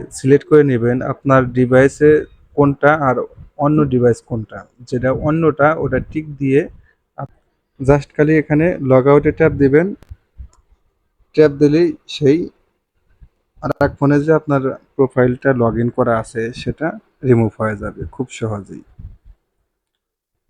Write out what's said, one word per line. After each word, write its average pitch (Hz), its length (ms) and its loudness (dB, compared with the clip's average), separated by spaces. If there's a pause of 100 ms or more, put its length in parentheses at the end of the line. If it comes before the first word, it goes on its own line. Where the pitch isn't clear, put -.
(180)
সিলেক্ট 135 320 2
করে 151 220 6
নেবেন 120 260 0 (140)
আপনার 135 300 0 (160)
ডিভাইসে 131 540 2 (460)
কোনটা 143 340 2 (160)
আর 123 100 0 (480)
অন্য 151 120 0 (160)
ডিভাইস 120 260 2 (100)
কোনটা। 107 300 -10 (300)
যেটা 127 200 -4 (180)
অন্যটা 151 400 0 (160)
ওটা 131 160 -4 (120)
টিক 156 140 -10 (140)
দিয়ে 139 220 0 (600)
আপ-, - 180 -16 (400)
just 139 360 0
খালি 151 260 2
এখানে 151 240 0 (260)
log 131 200 4
আউটে 147 280 4
ট্যাপ 156 140 2 (100)
দিবেন। 143 240 2 (1500)
ট্যাপ 151 160 4 (100)
দিলেই 151 260 2 (280)
সেই 147 220 2 (1300)
আর 143 60 -6 (160)
এক 135 120 -2
ফোনে 143 280 2
যে 156 140 0
আপনার 143 220 -2 (340)
প্রোফাইলটা 127 540 0 (120)
log 113 220 0
in 120 140 -2
করা 123 240 0
আছে 113 200 -10 (200)
সেটা 131 260 -8 (400)
রিমুভ 117 240 2 (100)
হয়ে 107 200 -4
যাবে 104 200 -12 (140)
খুব 123 120 -10 (120)
সহজেই। 101 440 -10 (1700)